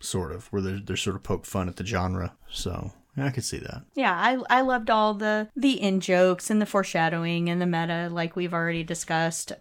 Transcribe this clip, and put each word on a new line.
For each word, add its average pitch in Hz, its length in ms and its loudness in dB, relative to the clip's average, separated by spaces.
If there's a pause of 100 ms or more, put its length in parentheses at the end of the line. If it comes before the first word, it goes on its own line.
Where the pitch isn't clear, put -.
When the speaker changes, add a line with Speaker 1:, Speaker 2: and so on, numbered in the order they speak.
Speaker 1:
sort 87 320 -4
of, 90 160 -12
where 101 140 -2
they're, 95 180 -2
they're 95 160 -6
sort 95 200 -2
of 95 60 -10
poke 92 240 -2
fun 90 220 -2
at 87 80 -8
the 90 100 -6
genre, 92 480 -2 (160)
so 90 420 -6 (240)
yeah, 139 100 -2
I 143 40 0
could 127 140 -4
see - 140 -6
that. - 240 -12 (120)
Speaker 2:
Yeah, 240 180 2
I, 240 460 2
I - 40 6
loved 247 280 0
all 214 240 4
the, 214 420 0
the 262 240 2
in-jokes 185 680 4
and 214 100 4
the 208 60 2
foreshadowing 170 800 0
and 175 140 2
the 175 40 2
meta, 170 440 0
like 170 260 -2
we've 175 160 -2
already 170 300 0
discussed. 165 800 -2